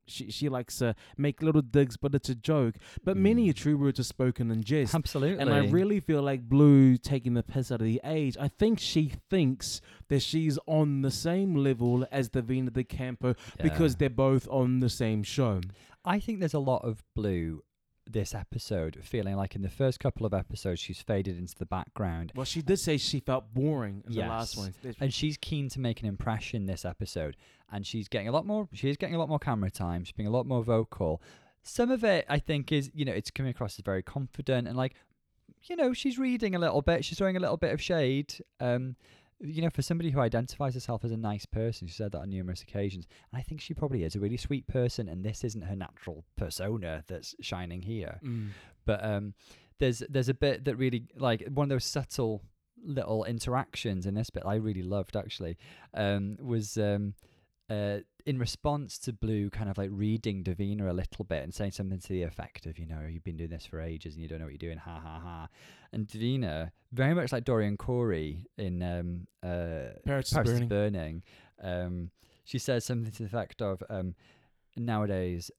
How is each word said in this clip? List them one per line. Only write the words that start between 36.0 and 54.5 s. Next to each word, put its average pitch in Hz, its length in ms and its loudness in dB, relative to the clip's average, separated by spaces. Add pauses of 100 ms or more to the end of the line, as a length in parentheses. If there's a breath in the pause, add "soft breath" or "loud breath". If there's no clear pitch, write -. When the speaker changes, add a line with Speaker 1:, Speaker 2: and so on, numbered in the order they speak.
Speaker 2:
reading 240 380 0
a 175 40 2
little 156 220 4
bit. 170 240 2
She's - 140 -8
throwing 190 180 2
a - 20 0
little 170 180 0
bit 156 160 2
of 147 60 -2
shade. 143 540 0 (260)
Um, 127 360 0 (460 soft breath)
you 160 200 -4
know, 165 80 4
for - 120 -2
somebody 170 300 0
who 135 80 2
identifies 123 540 0
herself 120 320 -4
as 117 60 -2
a 113 60 -2
nice 104 280 -4
person, 113 420 -2
she 82 60 -10
said 104 180 -4
that 80 80 -6
on 90 100 -8
numerous 92 320 -4
occasions. 98 460 -4 (240 soft breath)
And 120 80 -6
I - 20 -8
think 151 200 -10
she - 120 -8
probably 131 300 -2
is 80 140 -2
a - 20 -2
really 101 160 -2
sweet - 320 -4
person, 120 400 0
and 90 160 -6
this 107 220 -4
isn't 110 160 -6
her 95 160 -6
natural 82 480 -10 (100)
persona 90 720 -4
that's - 320 -12
shining 90 420 -8
here. 101 400 -8
Speaker 1:
Mm. 117 280 -6 (360 loud breath)
Speaker 2:
But, 104 160 2
um, 104 320 -2 (460 soft breath)
there's, 127 300 2
there's 131 180 2
a 135 60 2
bit 131 320 2
that 135 100 0
really, 120 300 0 (100)
like, 120 380 0
one 143 140 2
of - 20 0
those 131 160 0
subtle 117 560 -2 (420)
little 117 400 -2
interactions 117 800 -2
in 98 80 0
this 110 160 -2
bit - 160 -10
I 101 100 0